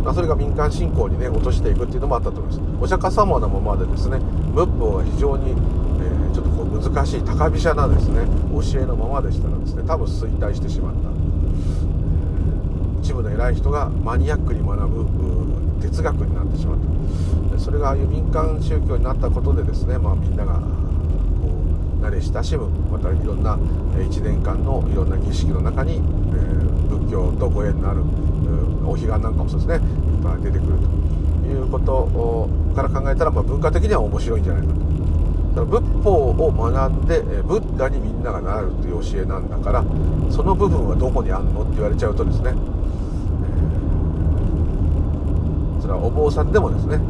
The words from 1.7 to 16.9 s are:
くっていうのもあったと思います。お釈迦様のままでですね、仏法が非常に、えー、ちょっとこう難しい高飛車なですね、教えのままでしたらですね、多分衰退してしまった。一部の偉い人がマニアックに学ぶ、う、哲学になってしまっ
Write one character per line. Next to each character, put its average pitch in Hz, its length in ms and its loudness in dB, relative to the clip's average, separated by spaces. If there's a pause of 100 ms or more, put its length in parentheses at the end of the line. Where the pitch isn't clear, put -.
く 123 100 0
っ - 20 -6
て - 60 -6
い - 40 -4
う - 40 -4
の - 60 -2
も 120 100 0
あ - 20 0
っ - 40 -4
た 104 80 -2
と 98 100 -6
思 - 100 -4
い - 60 -4
ま - 20 -4
す。 - 20 -4 (200)
お - 60 0
釈 - 180 0
迦 185 60 0
様 180 280 2
の - 80 0
ま - 140 0
ま 101 160 0
で - 80 0
で - 120 0
す - 120 0
ね、 - 100 0 (340)
仏 170 240 2
法 107 200 0
が - 60 0
非 - 140 0
常 143 200 2
に、 - 140 0
え - 20 0
ー、 - 840 0
ち - 40 0
ょ - 20 -4
っ - 40 -2
と - 60 2
こ - 120 0
う - 300 -2
難 139 120 2
し - 120 -2
い 135 40 -2
高 151 280 0
飛 156 100 0
車 165 140 2
な 151 140 2
で - 120 4
す - 100 2
ね、 - 160 2 (260)
教 - 300 0
え - 40 0
の - 120 0
ま - 100 0
ま - 140 0
で - 100 -2
し - 100 0
た - 80 0
ら - 80 -2
で - 80 -2
す - 100 -4
ね、 - 120 -4
多 165 100 0
分 - 80 -2
衰 - 320 -2
退 - 160 0
し - 80 -4
て - 60 -2
し - 140 -2
ま - 100 -2
っ - 40 -4
た。 - 140 -2 (1900)
一 - 120 -2
部 - 100 -2
の - 60 -4
偉 127 220 0
い 156 40 2
人 156 160 0
が 147 180 -2
マ - 280 -2
ニ 147 120 2
ア 151 60 0
ッ - 100 0
ク - 80 0
に - 120 0
学 - 220 0
ぶ、 - 140 0
う、 - 800 0
哲 - 220 0
学 - 180 0
に - 140 0
な - 80 0
っ - 40 0
て - 100 -2
し - 100 0
ま - 80 0
っ - 20 2 (720)